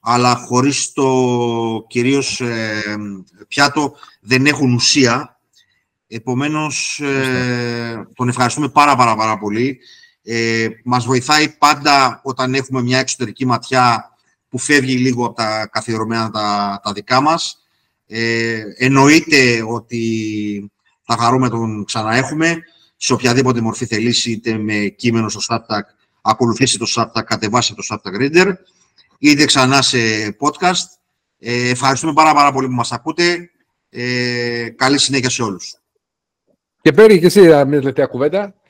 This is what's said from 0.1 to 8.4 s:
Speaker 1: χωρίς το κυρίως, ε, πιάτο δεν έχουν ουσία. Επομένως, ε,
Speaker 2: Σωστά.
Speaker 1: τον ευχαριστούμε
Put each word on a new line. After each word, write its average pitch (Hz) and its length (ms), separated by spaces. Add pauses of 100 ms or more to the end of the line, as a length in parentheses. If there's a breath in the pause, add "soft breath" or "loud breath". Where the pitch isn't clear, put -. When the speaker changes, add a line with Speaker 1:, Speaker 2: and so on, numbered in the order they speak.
Speaker 1:
χωρίς 123 580
το 120 920
κυρίως, 131 540
ε, 113 400 (640)
πιάτο 143 480 (260 soft breath)
δεν 127 240
έχουν 139 280
ουσία. 123 680 (680)
Επομένως, 143 920
ε, 123 840
Speaker 2:
Σωστά. 117 280
Speaker 1:
τον 123 160
ευχαριστούμε 127 400